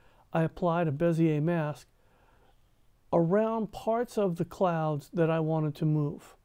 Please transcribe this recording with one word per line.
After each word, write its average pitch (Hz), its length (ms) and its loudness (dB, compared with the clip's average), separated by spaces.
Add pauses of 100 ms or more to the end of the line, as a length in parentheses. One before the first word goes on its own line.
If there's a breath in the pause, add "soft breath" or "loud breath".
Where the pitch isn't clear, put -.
(320 soft breath)
I 165 100 0
applied 170 460 0
a 143 40 0
Bezier 160 480 2
mask 156 460 -2 (1300 soft breath)
around 208 580 0
parts 226 480 -4
of 196 160 0
the 170 100 -4
clouds 160 680 -2
that 165 160 2
I 160 80 0
wanted 156 380 0
to - 80 -2
move 151 500 -2 (100)